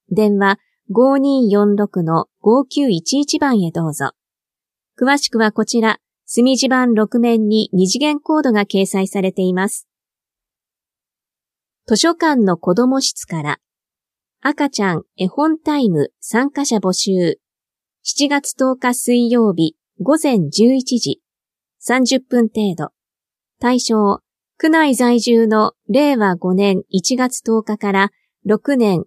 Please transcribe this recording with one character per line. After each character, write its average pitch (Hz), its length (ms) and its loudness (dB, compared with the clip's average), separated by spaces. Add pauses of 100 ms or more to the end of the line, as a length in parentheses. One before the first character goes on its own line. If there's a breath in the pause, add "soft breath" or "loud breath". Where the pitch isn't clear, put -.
(100)
電 208 260 2
話 196 220 0 (320 soft breath)
五 254 260 4
二 269 340 2
四 208 240 4
六 202 280 -2
の 160 240 -2 (140)
五 254 260 2
九 277 240 -2
一 180 280 -2
一 294 200 -2
番 254 260 0
へ 165 60 -4
ど 165 160 -4
う 151 80 -6
ぞ。 139 160 -6 (920)
詳 269 160 2
し - 140 -6
く 233 80 -2
は 214 120 2
こ 214 140 -2
ち 233 160 -2
ら、 220 200 0 (260)
墨 247 320 2
地 269 60 -2
板 254 240 2
六 214 300 0
面 233 300 2
に 214 240 0
二 185 160 2
次 190 100 -4
元 294 220 -2
コ 311 200 -2
ー - 20 0
ド 269 100 0
が 202 140 0
掲 190 180 -2
載 190 240 -2
さ 202 140 -6
れ 190 100 -2
て - 80 -6
い 185 140 0
ま 190 160 -2
す。 - 180 -14 (2000)
図 214 100 0
書 330 180 0
館 302 280 0
の 185 160 2
子 180 160 -2
ど 240 120 2
も 262 140 0
室 - 240 -6
か 160 180 -8
ら、 147 160 -6 (840)
赤 285 260 -2
ち 220 140 -6
ゃ 185 140 0
ん - 80 -8 (120)
絵 190 120 -2
本 311 280 -2
タ 302 220 -4
イ 247 100 2
ム 156 320 0
参 262 300 -2
加 277 160 -6
者 233 100 -2
募 185 160 -2
集。 185 480 -2 (600)
七 - 260 -2
月 285 260 -4
十 262 220 -2
日 247 160 -2
水 240 380 0
曜 226 240 2
日、 170 220 -2 (220)
午 269 240 0
前 202 280 0
十 233 240 4
一 254 240 -2
時、 - 240 -6 (560)
三 254 260 0
十 254 160 0
分 240 280 0
程 208 280 -4
度。 151 160 -10 (680)
対 247 180 0
象、 214 420 0 (380)
区 320 100 0
内 311 260 2
在 240 260 2
住 226 260 2
の 214 260 2 (160)
令 277 280 2
和 202 180 2
五 180 180 -2
年 196 380 0
一 190 260 -2
月 254 260 -4
十 226 200 0
日 214 160 -6
か 202 140 -4
ら 196 180 0 (340)
六 214 320 0
年 208 300 2